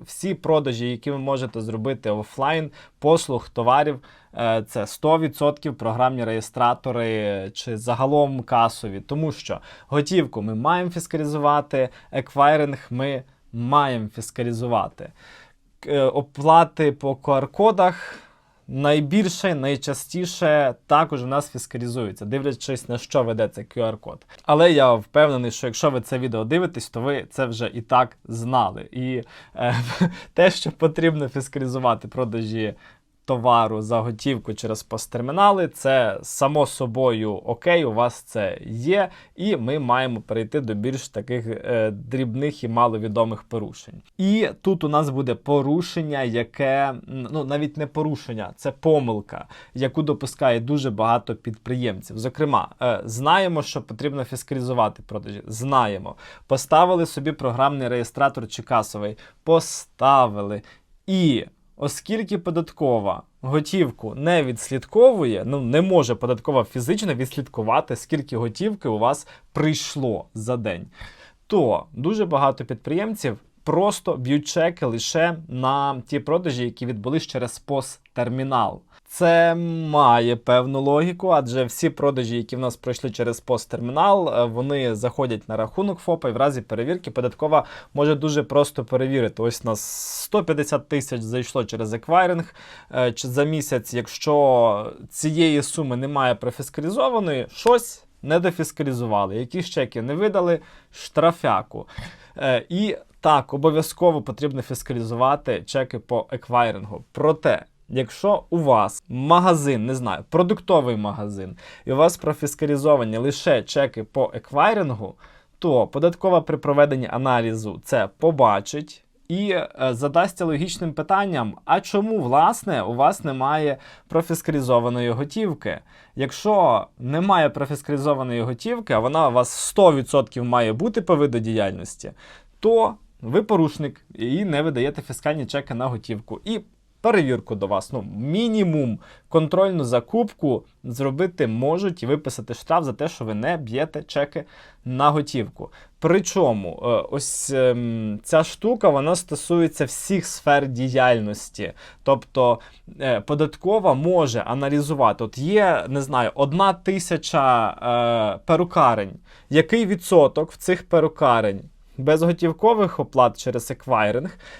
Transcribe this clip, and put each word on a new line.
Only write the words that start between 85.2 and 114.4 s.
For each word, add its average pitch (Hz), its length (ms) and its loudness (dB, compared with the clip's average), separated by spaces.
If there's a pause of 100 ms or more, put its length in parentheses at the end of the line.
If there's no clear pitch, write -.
на 110 80 -4
рахунок 190 420 -4
фопа, 165 300 -2
і - 20 -2
в 110 60 -6
разі 135 240 2
перевірки 123 500 -6
податкова 135 540 0 (280)
може 147 220 2
дуже 147 280 -2
просто 143 420 0
перевірити. 127 580 0
Ось 117 220 -2
у - 20 0
нас 107 140 -2 (420)
сто 202 200 0
п'ятдесят 151 440 -2
тисяч 131 340 -4
зайшло 120 420 -4
через 110 300 -6
еквайринг, 170 600 0 (400)
е, 123 160 2
чи 123 160 -10
за 131 160 0
місяць, 139 500 -4
якщо 120 1000 2 (160)
цієї 151 540 0
суми 135 320 -4
немає 131 400 0
профіскалізованої, 170 1160 -4
щось - 540 0 (160)
не 156 180 0
дофіскалізували, 123 960 -2
якісь 131 340 -6
чеки 123 320 -4
не 135 140 -6
видали, 180 440 0 (320)
штрафяку. - 960 -2 (500)
Е, 131 320 0
і 190 280 -2 (280)
так, 147 280 4
обов'язково 156 680 2
потрібно 135 400 -6
фіскалізувати 120 1040 -2
чеки 127 340 -4
по - 320 -4
еквайрингу. 110 800 0
Проте, 139 540 2 (240)
якщо 131 600 0
у 170 80 0
вас 117 500 4
магазин, 143 800 2
не 131 100 -2
знаю, 107 340 -6
продуктовий 165 680 2
магазин, 104 600 -8 (280)
і 127 60 -4
у 131 40 0
вас 165 220 4
профіскалізовані 143 1000 0
лише 139 460 0
чеки 127 400 -2
по - 300 -2
еквайрингу, 143 800 0 (440)